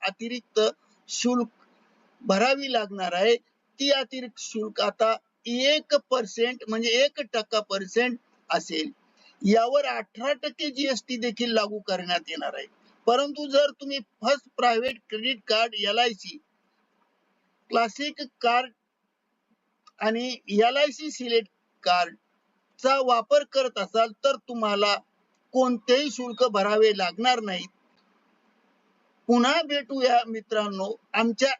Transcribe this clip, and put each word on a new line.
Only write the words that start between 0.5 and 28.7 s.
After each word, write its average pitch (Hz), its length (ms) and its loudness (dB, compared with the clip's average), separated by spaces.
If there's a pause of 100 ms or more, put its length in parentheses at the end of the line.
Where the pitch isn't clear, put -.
शुल्क 240 380 0 (720)
भरावी 262 520 0
लागणार 196 400 -4
आहे. 214 220 4
ती - 560 -4
अतिरिक्त 254 500 -4
शुल्क 214 400 -6
आता 220 340 2 (300)
एक 269 500 0 (140)
पर्सेंट 240 600 -2
म्हणजे 226 200 -2 (140)
एक 285 180 -2 (120)
टक्का 220 260 -2
पर्सेंट 214 580 -2 (320)
असेल. 170 420 -4 (500)
यावर 233 440 4
अठरा 240 480 -4
टक्के 294 360 -8
जीएसटी 254 480 -4
देखील 233 360 -2
लागू 208 340 0
करण्यात 180 420 -4
येणार 143 260 -8
आहे. 135 100 -10 (420)
परंतु 285 400 0
जर 277 240 2 (100)
तुम्ही 277 180 -8 (220)
फर्स्ट 262 260 0 (100)
प्रायव्हेट 240 400 0 (120)
क्रेडिट 226 380 -6
कार्ड, 226 320 0
एलआयसी, 208 580 -2 (1300)
क्लासिक 233 500 -2 (200)
कार्ड 240 300 0 (1300)
आणि 233 360 -4 (140)
एलआयसी 269 640 2
सिलेक्ट 233 380 -2 (340)
कार्डचा - 1200 -2
वापर 247 460 4
करत 262 260 -2
असाल 220 340 0 (120)
तर 277 120 2 (120)
तुम्हाला 208 480 0 (580)
कोणतेही 254 580 2
शुल्क 247 320 -4
भरावे 214 540 4
लागणार 202 420 0
नाही. 185 260 -8 (1600)